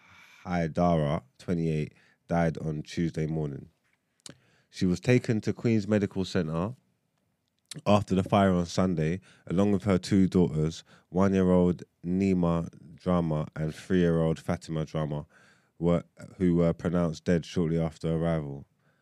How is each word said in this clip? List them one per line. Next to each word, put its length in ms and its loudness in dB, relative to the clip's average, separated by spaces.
Haidara, 760 0
twenty-eight, 540 -4
died 300 0
on 240 -6
Tuesday 440 -4
morning. 400 -6
She 160 -4
was 160 2
taken 400 2
to 120 -4
Queen's 340 0
Medical 360 0
Centre 500 -4
after 300 2
the 80 2
fire 300 4
on 120 0
Sunday, 540 -2
along 260 2
with 100 -2
her 140 2
two 300 2
daughters, 560 0
one-year-old 760 2
Nima 640 0
Drama 520 0
and 180 -4
three-year-old 640 2
Fatima 460 -6
Drama, 400 -6
were, 240 2
who 180 2
were 180 4
pronounced 520 -2
dead 200 0
shortly 340 -2
after 360 -4
arrival. 500 -4